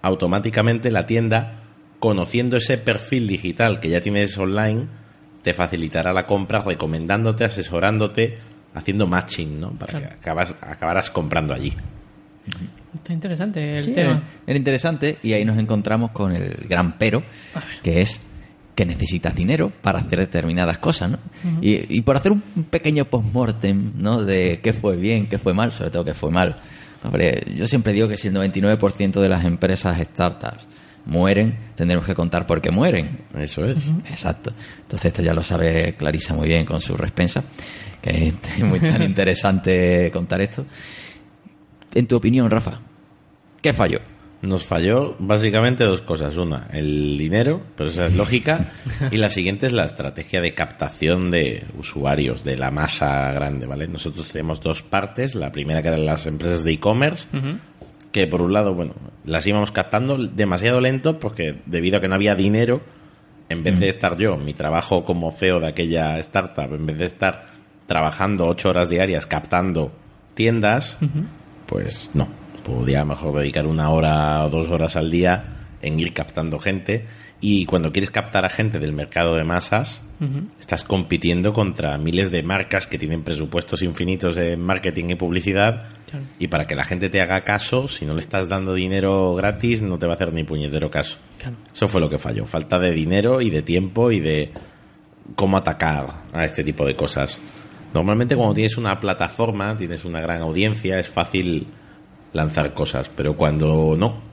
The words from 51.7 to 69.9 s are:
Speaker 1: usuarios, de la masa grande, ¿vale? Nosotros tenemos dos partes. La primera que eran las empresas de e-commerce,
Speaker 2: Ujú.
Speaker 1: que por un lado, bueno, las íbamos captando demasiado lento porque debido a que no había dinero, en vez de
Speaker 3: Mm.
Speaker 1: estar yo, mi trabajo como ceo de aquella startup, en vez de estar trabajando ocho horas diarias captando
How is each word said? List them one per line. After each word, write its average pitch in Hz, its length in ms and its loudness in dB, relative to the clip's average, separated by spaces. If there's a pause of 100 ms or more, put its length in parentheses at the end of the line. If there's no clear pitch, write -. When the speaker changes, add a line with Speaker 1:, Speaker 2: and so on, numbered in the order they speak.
Speaker 1:
usuarios, 69 640 -2
de 67 140 -2
la 65 120 -2
masa 69 640 0
grande, 71 340 -2
¿vale? 69 220 -6
Nosotros 80 400 -8
tenemos 80 340 -6
dos 80 220 -2
partes. 117 520 -2
La 76 160 -4
primera 76 300 0
que 78 60 0
eran 80 180 2
las 78 220 0
empresas 82 360 -2
de 80 100 2
e-commerce, 123 640 0
Speaker 2:
Ujú. 139 220 -4 (540)
Speaker 1:
que 95 160 2
por 85 140 0
un 87 120 2
lado, 104 220 2
bueno, 85 180 -4 (300)
las 80 240 0
íbamos 104 240 2
captando 123 460 0
demasiado 104 640 2
lento 135 360 2
porque 82 480 -4
debido 87 320 2
a 90 40 4
que 95 80 0
no 95 60 2
había 101 200 4
dinero, 110 460 2 (640)
en 82 160 -4
vez 90 160 4
de 98 80 6
Speaker 3:
Mm. - 20 4
Speaker 1:
estar 90 280 -2
yo, 101 200 2
mi 71 160 -6
trabajo 82 520 0
como 85 260 -2
ceo 90 300 2
de 80 80 -2
aquella 80 500 0
startup, 78 540 -4
en 78 120 -4
vez 76 120 -4
de 85 80 -2
estar - 420 -4 (400)
trabajando 85 600 2
ocho 87 220 2
horas 87 200 2
diarias 87 360 0
captando 82 640 0 (420)